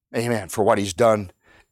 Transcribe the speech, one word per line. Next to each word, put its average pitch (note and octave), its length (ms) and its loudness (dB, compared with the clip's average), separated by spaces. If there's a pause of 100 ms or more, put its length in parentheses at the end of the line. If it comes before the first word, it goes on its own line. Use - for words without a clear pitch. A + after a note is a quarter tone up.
(140)
Amen. A#2 340 -2
For G#2+ 160 -2
what G#2+ 140 4
he's G2 140 -4
done G#2 380 0 (420)